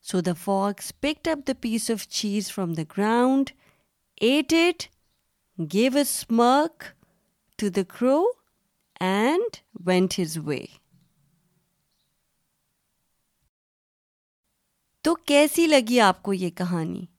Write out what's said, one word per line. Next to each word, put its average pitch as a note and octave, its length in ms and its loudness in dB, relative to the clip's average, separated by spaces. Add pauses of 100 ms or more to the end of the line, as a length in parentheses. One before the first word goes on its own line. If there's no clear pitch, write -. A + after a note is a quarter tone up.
(120)
So F#3 160 0
the F3 80 -2 (140)
fox G3 420 -2 (120)
picked D#4 320 -2
up D4 40 -10 (100)
the C4 60 -2 (100)
piece A3+ 300 -2
of - 20 -8
cheese G3+ 520 -4 (100)
from E3+ 160 -4
the D#3+ 100 -6 (140)
ground, B3 460 2 (760)
ate D#4 500 2
it, - 160 -10 (880)
gave B3 220 2
a C#4+ 260 0
smirk B3 600 2 (800)
to G3+ 60 0
the F#3+ 140 -2 (140)
crow C4+ 260 2 (800)
and B3 560 0 (300)
went F#3 340 2
his D#3+ 240 -8
way۔ D3 180 -6 (4000)
تو D#4+ 140 0
کیسی D4+ 520 2
لگی B3 320 4
آپ G3 240 4
کو G3+ 100 -2
یہ F#3 160 -4
کہانی؟ F3 560 -6 (140)